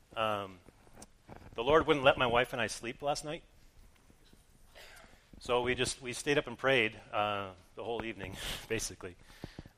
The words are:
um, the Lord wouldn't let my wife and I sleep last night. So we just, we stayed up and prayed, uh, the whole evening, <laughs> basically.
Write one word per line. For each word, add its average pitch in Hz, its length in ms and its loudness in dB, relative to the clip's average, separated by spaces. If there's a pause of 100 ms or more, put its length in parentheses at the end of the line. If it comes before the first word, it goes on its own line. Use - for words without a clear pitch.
(160)
um, 101 400 -2 (960)
the 117 100 -4
Lord 147 220 6
wouldn't 147 180 4
let 139 140 8
my 131 80 4
wife 120 260 4
and 131 80 -4
I 113 60 2
sleep 120 380 -8
last 143 200 -4
night. 156 200 -8 (2000)
So 123 220 2
we 123 140 2
just, 120 260 -2
we 123 120 -8
stayed 147 260 2
up - 80 -2
and 117 100 -10
prayed, 117 420 4 (140)
uh, 104 360 0 (260)
the 110 80 -12
whole 110 200 -4
evening, 95 320 -10 (160)
<laughs> - 160 -10
basically. 95 480 -6 (640)